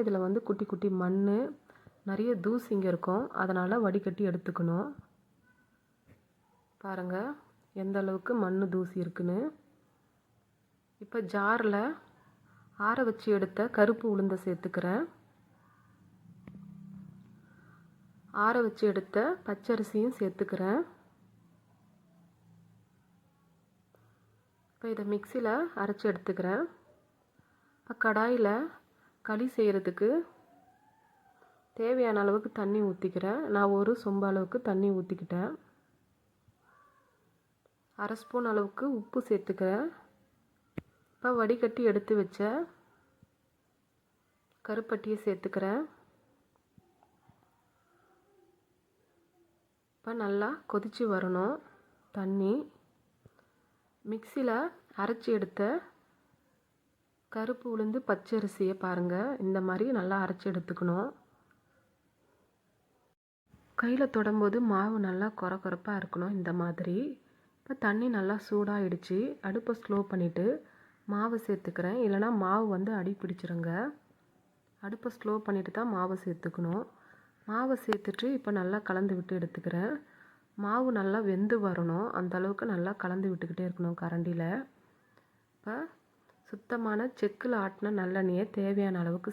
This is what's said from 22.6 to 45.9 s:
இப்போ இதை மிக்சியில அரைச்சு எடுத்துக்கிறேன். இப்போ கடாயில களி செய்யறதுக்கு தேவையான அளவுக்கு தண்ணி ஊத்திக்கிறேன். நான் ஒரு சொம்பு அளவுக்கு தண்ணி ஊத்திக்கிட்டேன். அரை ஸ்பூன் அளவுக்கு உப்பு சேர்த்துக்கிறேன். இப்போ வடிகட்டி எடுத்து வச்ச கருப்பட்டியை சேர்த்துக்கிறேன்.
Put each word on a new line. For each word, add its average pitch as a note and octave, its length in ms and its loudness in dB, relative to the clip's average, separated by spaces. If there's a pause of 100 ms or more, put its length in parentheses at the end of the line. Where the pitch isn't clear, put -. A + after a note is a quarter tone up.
இப்போ - 220 -10
இதை G#3 180 -4
மிக்சியில G#3+ 400 -2 (300)
அரைச்சு G3+ 300 0
எடுத்துக்கிறேன். F#3 520 -2 (1160)
இப்போ - 140 -12 (120)
கடாயில A3 420 4 (800)
களி A3 180 0 (100)
செய்யறதுக்கு G3 520 4 (1700)
தேவையான A#3 440 2
அளவுக்கு G#3+ 260 2 (100)
தண்ணி G3+ 200 2 (100)
ஊத்திக்கிறேன். F#3 500 -2 (160)
நான் G3+ 220 6
ஒரு G3+ 140 4 (120)
சொம்பு G3 240 2
அளவுக்கு G3 400 0
தண்ணி G3+ 300 4
ஊத்திக்கிட்டேன். F3+ 520 -4 (2500)
அரை G#3+ 180 -4
ஸ்பூன் A#3+ 300 -2
அளவுக்கு G3+ 340 0 (140)
உப்பு B3 300 -2
சேர்த்துக்கிறேன். G3 540 2 (1300)
இப்போ B3+ 240 -2
வடிகட்டி A3+ 520 2
எடுத்து G3+ 300 2
வச்ச F#3 180 -4 (2250)
கருப்பட்டியை A3 560 -2
சேர்த்துக்கிறேன். G3 580 0 (4000)